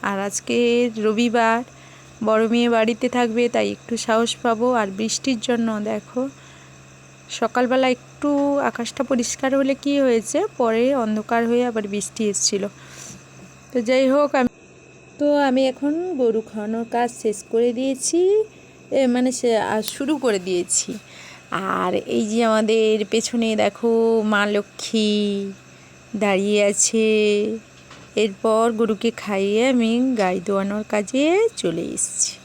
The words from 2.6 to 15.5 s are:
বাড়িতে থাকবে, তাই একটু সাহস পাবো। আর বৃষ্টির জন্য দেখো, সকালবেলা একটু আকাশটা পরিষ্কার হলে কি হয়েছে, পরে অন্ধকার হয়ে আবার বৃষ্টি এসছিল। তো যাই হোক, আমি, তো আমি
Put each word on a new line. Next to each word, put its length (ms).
বাড়িতে 400
থাকবে, 400
তাই 260
একটু 180
সাহস 260
পাবো। 260
আর 60
বৃষ্টির 440
জন্য 260
দেখো, 380
সকালবেলা 560
একটু 340
আকাশটা 320
পরিষ্কার 440
হলে 180
কি 160
হয়েছে, 400
পরে 260
অন্ধকার 520
হয়ে 180
আবার 220
বৃষ্টি 340
এসছিল। 320
তো 120
যাই 320
হোক, 220
আমি, 160
তো 100
আমি 140